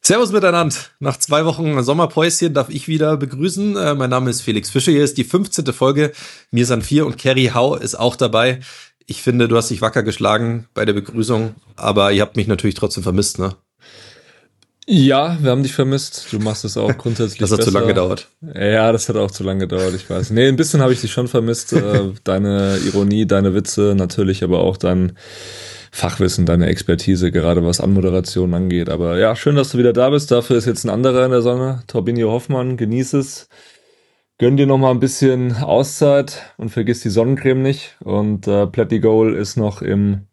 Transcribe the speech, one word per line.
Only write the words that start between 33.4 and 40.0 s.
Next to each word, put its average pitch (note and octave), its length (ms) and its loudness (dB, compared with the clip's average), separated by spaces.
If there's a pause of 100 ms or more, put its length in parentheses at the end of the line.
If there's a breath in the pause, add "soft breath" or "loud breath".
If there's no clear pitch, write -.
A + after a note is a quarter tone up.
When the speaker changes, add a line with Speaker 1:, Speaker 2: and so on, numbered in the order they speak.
Speaker 2:
Gönn B2 180 4
dir C#3 100 4
noch C3+ 120 4
mal C3 120 4
ein B2+ 80 2
bisschen B2+ 560 0
Auszeit C#3 880 0 (140)
und A2+ 140 -8
vergiss A#2 320 -2
die A2+ 80 -2
Sonnencreme C3 520 2
nicht. C#3 400 -4
Und, G#2 460 -2
äh, G2+ 180 4
Plätti G#2+ 320 0
Goal A2 360 4
ist G2+ 220 -6
noch G#2 260 -2
im G2+ 400 0 (100)